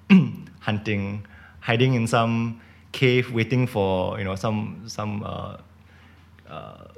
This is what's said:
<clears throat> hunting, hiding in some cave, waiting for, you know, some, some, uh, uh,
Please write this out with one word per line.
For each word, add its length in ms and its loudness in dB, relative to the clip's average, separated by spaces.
<clears throat> 500 4
hunting, 680 -4
hiding 320 2
in 140 0
some 520 0
cave, 400 2
waiting 360 2
for, 500 0
you 80 -6
know, 100 -4
some, 520 -4
some, 360 -8
uh, 340 -10
uh, 360 -16